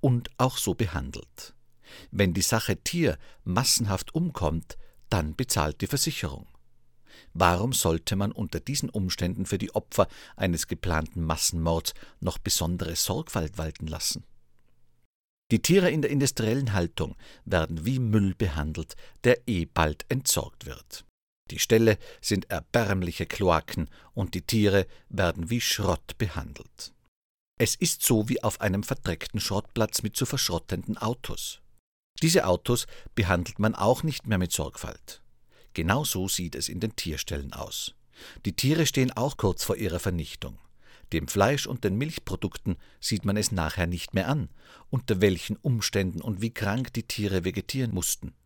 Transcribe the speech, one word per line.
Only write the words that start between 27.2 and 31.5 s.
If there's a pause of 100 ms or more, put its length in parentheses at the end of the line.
Es
ist
so
wie
auf
einem
verdreckten
Schrottplatz
mit
zu
verschrottenden
Autos. (580)